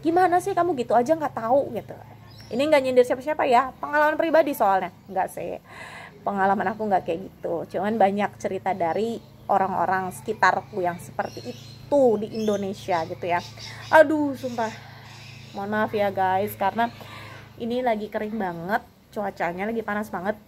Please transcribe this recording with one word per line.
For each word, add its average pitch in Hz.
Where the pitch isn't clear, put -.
"Gimana 349
sih 381
kamu 349
gitu 233
aja 247
nggak 285
tahu?" 233
gitu. -
Ini 247
nggak 294
nyindir 254
siapa-siapa 277
ya, 254
pengalaman 294
pribadi 311
soalnya. 190
Nggak 185
sih, 170
pengalaman 196
aku 220
nggak 190
kayak 165
gitu. 170
Cuman 208
banyak 202
cerita 190
dari 185
orang-orang 185
sekitarku 202
yang 175
seperti -
itu -
di 220
Indonesia 202
gitu 180
ya. 175
Aduh, 302
sumpah, 240
mohon 208
maaf 220
ya 202
guys, 196
karena 202
ini 240
lagi 214
kering 214
banget, 190
cuacanya 196
lagi 226
panas 214
banget. 202